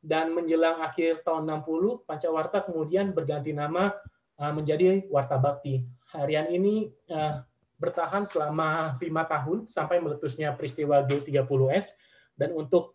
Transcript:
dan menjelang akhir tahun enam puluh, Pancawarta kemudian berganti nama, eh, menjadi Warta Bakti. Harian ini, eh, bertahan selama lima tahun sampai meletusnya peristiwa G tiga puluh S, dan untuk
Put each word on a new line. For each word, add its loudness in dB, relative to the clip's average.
dan 0
menjelang 2
akhir 0
tahun 0
enam -4
puluh, 0
Pancawarta -2
kemudian 0
berganti -2
nama, 0
eh, -4
menjadi 2
Warta 2
Bakti. 0
Harian 0
ini, 0
eh, -2
bertahan -2
selama 0
lima 0
tahun -2
sampai 0
meletusnya -2
peristiwa 2
G 0
tiga 2
puluh 2
S, 0
dan -2
untuk 2